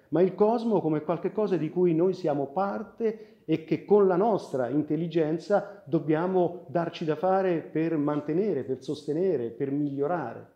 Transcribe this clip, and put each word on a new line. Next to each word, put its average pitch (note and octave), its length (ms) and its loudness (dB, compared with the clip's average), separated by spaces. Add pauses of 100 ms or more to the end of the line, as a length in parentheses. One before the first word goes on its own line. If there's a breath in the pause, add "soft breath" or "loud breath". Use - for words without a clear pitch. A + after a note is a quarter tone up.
ma D#3+ 140 4
il F#3 120 4
cosmo A3 460 2
come D#3 220 0
qualche F3+ 300 -2
cosa F#3+ 260 0
di D3+ 100 -2
cui F3 260 2
noi F3 200 2
siamo C#3+ 320 -2
parte G#3+ 1000 -4
e D#3+ 200 0
che D#3 200 -2
con G3+ 220 6
la F#3 100 4
nostra E3 540 0
intelligenza D#3+ 1120 -2
dobbiamo E3 840 0
darci E3 360 -4
da D3+ 120 0
fare F#3 420 2
per E3 400 -2
mantenere, D3+ 680 0
per C3 180 -4
sostenere, D3 680 -2
per C#3 200 -4
migliorare. C#3 840 -4